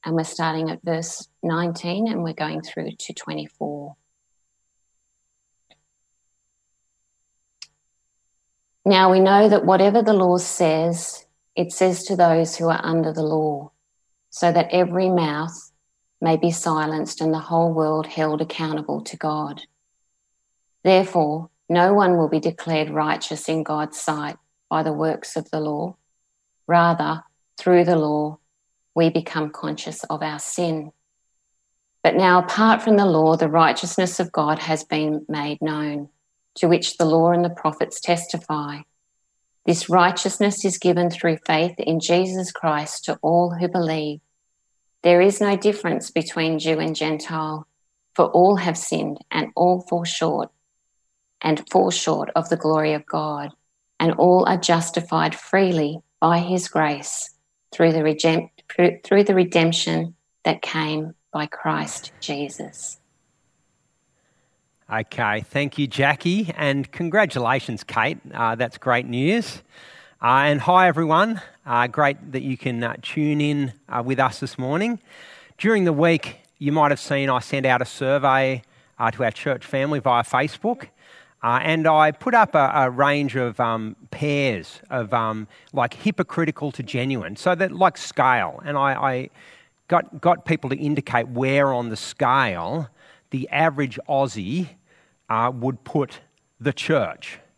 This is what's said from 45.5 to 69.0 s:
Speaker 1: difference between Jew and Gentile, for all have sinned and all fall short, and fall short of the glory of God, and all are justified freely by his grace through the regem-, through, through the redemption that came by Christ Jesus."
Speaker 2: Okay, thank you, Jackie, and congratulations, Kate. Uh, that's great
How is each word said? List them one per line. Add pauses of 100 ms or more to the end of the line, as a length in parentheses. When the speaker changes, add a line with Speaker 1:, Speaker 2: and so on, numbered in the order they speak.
Speaker 1:
difference
between
Jew
and
Gentile, (480)
for
all
have
sinned (120)
and
all
fall
short, (920)
and
fall
short
of
the
glory
of
God, (460)
and
all
are
justified
freely (200)
by
his
grace (420)
through
the
regem-, (240)
through,
through
the
redemption (300)
that
came (180)
by
Christ
Jesus." (1900)
Speaker 2:
Okay,
thank
you,
Jackie,
and
congratulations,
Kate. (160)
Uh,
that's
great